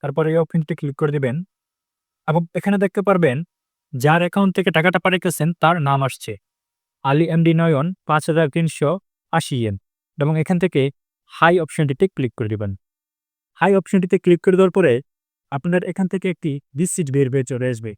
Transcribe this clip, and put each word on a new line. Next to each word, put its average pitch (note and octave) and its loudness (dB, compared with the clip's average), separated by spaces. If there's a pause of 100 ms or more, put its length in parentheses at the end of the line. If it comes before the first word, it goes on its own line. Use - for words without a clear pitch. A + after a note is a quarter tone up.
তারপর C#3+ -2
এই D#3+ 0
অপশনটিতে D#3+ 0
ক্লিক C#3+ -8
করে D3 0
দিবেন C3+ -2 (920)
এবং D#3+ 2 (120)
এখানে G3+ 0
দেখতে G3+ 0
পারবেন F3 2 (560)
যার D3+ 2
অ্যাকাউন্ট G3 0
থেকে F#3+ 0
টাকাটা F3 2
পাঠাইতেছেন F3+ -2 (120)
তার E3 4
নাম C#3 0
আসছে - -6 (720)
আলী D3+ 2
এমডি E3 2
নয়ন, D#3+ 2 (200)
পাঁচ D3+ 0
হাজার D#3+ 2
তিনশো D#3+ -2 (420)
আশি D#3+ -2
ইয়েন G#2+ -2 (420)
এবং D3 0
এখান F3 0
থেকে E3 0 (500)
হাই E3+ 2
অপশনটিতে D3 -2
ক্লিক B2+ -4
করে A2 -6
দিবেন। G#2 -4 (880)
হাই F#3+ 2
অপশনটিতে F#3+ 0
ক্লিক F3 2
করে F3+ 2
দেওয়ার F#3+ 4
পরে E3+ 2 (600)
আপনার F3 -2
এখান F#3 -4
থেকে F#3+ -6
একটি D#3+ -6 (260)
রিসিপ্ট E3+ -4
বের C#3 2
হয়ে C3+ -2
চলে B2+ -4
আসবে। A2+ -8